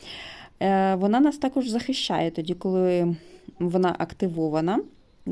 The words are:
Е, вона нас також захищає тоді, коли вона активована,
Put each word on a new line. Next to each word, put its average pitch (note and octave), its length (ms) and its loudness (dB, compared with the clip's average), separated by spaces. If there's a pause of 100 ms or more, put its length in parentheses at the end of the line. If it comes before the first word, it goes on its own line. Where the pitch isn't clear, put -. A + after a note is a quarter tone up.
(600)
Е, F#3+ 360 4
вона G#3 240 2
нас D4 180 4
також C4 300 -2
захищає G#3+ 640 -2
тоді, E3 220 -4
коли F3+ 640 2 (440)
вона F3 380 2
активована, E3 840 -2 (520)